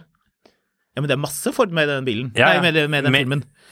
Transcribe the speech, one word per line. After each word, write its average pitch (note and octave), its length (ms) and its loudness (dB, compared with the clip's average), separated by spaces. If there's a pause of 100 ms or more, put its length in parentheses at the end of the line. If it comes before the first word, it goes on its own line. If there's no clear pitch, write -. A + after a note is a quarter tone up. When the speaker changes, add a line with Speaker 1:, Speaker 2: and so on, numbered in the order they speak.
(920)
Speaker 1:
Ja, C#3+ 140 -6
men - 20 -4
det C#3 80 2
er C#3 80 -4
masse F#3 320 -4
Ford A3 160 0
med D#3+ 160 0
den C#3 180 -2
bilen. A#2+ 300 -4
Speaker 2:
Ja, B2+ 160 4
Speaker 1:
Nei, F3+ 60 4
Speaker 2:
ja. F3+ 80 0
Speaker 1:
med, D#3 260 2
med C#3+ 160 0
den C3 80 2
Speaker 2:
Men C#3 80 4
Speaker 1:
filmen. C#3 200 -2 (300)